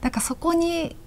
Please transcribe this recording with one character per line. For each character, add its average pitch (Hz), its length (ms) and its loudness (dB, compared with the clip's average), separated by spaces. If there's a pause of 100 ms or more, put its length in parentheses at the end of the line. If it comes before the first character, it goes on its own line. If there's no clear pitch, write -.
な 247 80 2
ん - 20 -2
か 220 80 0
そ - 160 -2
こ 339 180 2
に 339 420 0 (100)